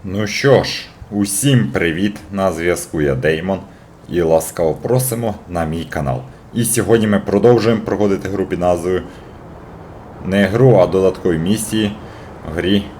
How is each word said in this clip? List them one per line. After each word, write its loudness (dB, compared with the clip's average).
Ну -4
що 4
ж, -8
усім 2
привіт, -2
на 0
зв'язку -2
я 2
Деймон, -2
і 0
ласкаво 0
просимо -2
на -4
мій -6
канал. -4
І 0
сьогодні 2
ми 2
продовжуємо 4
проходити 0
гру -2
під -6
назвою 0
не 2
гру, 6
а 8
додаткові 2
місії 0
в -4
грі 2